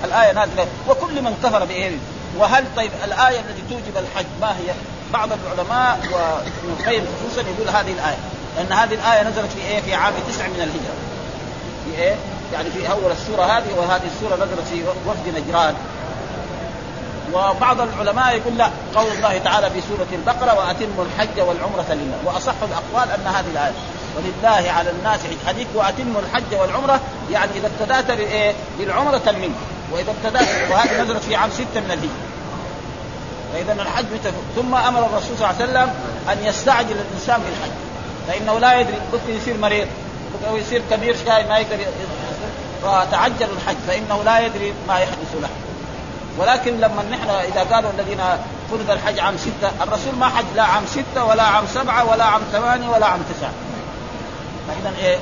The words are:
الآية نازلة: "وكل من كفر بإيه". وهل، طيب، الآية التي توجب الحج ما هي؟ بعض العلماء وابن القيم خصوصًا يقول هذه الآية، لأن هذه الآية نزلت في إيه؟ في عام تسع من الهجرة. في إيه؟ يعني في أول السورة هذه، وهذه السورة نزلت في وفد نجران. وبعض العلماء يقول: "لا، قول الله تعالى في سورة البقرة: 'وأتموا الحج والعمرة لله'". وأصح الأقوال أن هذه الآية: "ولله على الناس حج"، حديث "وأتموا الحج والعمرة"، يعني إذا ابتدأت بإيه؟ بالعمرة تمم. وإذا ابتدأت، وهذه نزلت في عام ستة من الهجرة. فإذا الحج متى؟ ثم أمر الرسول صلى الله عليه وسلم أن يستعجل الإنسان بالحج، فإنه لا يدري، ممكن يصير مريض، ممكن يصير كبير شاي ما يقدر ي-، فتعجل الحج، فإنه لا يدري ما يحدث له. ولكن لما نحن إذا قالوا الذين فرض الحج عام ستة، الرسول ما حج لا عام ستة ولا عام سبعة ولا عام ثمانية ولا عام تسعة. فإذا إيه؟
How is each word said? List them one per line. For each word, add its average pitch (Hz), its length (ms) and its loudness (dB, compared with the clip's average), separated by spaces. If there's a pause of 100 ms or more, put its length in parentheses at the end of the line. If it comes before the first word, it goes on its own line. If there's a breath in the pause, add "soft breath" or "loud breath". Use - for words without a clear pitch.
الآية 202 280 6
نازلة: 190 340 2 (220)
"وكل 285 340 2
من 220 220 -2
كفر 214 200 4
بإيه". 180 320 -4 (420)
وهل، 226 260 6 (120)
طيب، 220 140 0 (140)
الآية 240 360 4
التي 214 300 -10
توجب 208 260 -6
الحج 185 300 -4 (140)
ما 214 80 2
هي؟ 180 260 -2 (380)
بعض 214 200 0
العلماء 202 680 0 (140)
وابن 165 680 -2
القيم 214 260 0 (100)
خصوصًا 226 320 -4
يقول 196 200 -2
هذه 190 240 2
الآية، 156 260 -2 (380)
لأن 185 160 -2
هذه 214 220 4
الآية 220 280 4
نزلت 214 300 -2
في - 80 -8
إيه؟ 208 200 -2
في 190 140 -4
عام 180 180 2 (160)
تسع - 180 -4
من 185 100 -4
الهجرة. 151 400 -4 (880)
في 160 180 -4
إيه؟ 190 120 4 (380)
يعني 160 180 -4
في 180 200 -4
أول 190 220 2
السورة 196 300 -2
هذه، 202 360 2
وهذه 180 280 2 (100)
السورة 185 180 -2
نزلت 175 360 -2
في 170 120 -4 (240)
وفد 170 360 -4
نجران. 156 320 2 (1600)
وبعض 247 480 4
العلماء 226 560 2
يقول: 233 220 -2
"لا، 226 120 6 (240)
قول 220 220 4
الله 208 220 2
تعالى 190 320 4
في 185 180 -2
سورة 202 240 -2
البقرة: 233 460 4
'وأتموا 185 460 0
الحج - 360 -2
والعمرة 175 500 0
لله'". 147 340 -2
وأصح 185 380 0
الأقوال 208 520 -2
أن 190 120 -2
هذه 190 260 0
الآية: 151 200 0 (440)
"ولله 185 540 4
على 170 200 2
الناس 196 300 0
حج"، 165 280 -6
حديث 214 260 -4
"وأتموا 214 460 0
الحج 208 400 -2
والعمرة"، 262 400 4 (300)
يعني 202 260 2
إذا 196 100 -2
ابتدأت 254 520 0
بإيه؟ 208 340 2 (260)
بالعمرة 233 400 2
تمم. 190 340 2 (400)
وإذا 185 180 -2
ابتدأت، 214 600 2
وهذه 233 320 4
نزلت 220 200 -2
في 214 140 -2
عام 208 140 2
ستة 233 300 -4
من 196 100 -6
الهجرة. 156 360 -6 (1300)
فإذا 190 300 -2
الحج 240 220 -2 (100)
متى؟ 190 180 -4 (240)
ثم 247 180 0
أمر 247 240 4
الرسول 220 400 2
صلى 214 120 4
الله 180 120 0
عليه - 20 2
وسلم 254 300 4 (380)
أن 202 140 -2
يستعجل 233 460 4
الإنسان 202 480 0
بالحج، 185 320 -4 (560)
فإنه 214 300 0
لا 247 220 8
يدري، 208 160 2 (160)
ممكن 233 240 -2
يصير 220 200 -2
مريض، 208 300 2 (460)
ممكن 214 280 -2
يصير 240 300 0
كبير 226 260 2 (100)
شاي 220 200 6
ما 214 120 4
يقدر 214 220 0
ي-، 196 60 -4 (960)
فتعجل 196 760 4
الحج، 185 200 -2 (120)
فإنه 208 340 0
لا 226 180 6
يدري 202 340 -2 (140)
ما 190 100 4
يحدث 185 440 -2
له. 143 60 -4 (920)
ولكن 233 420 2
لما 208 300 4
نحن 233 200 -4
إذا 190 300 0 (140)
قالوا 220 240 4
الذين 196 220 -2 (500)
فرض 214 200 -2
الحج 202 280 0
عام 190 180 0
ستة، 202 340 -2 (120)
الرسول 214 380 -2
ما 254 80 6
حج 240 160 2 (120)
لا 220 60 4
عام 202 240 4
ستة 262 380 -2
ولا 220 180 6
عام 214 220 6 (100)
سبعة 247 360 4
ولا 226 140 6
عام 214 160 6 (120)
ثمانية 240 360 2
ولا 220 180 6
عام 180 160 2
تسعة. 147 300 -6 (1160)
فإذا 185 300 -4
إيه؟ 185 240 4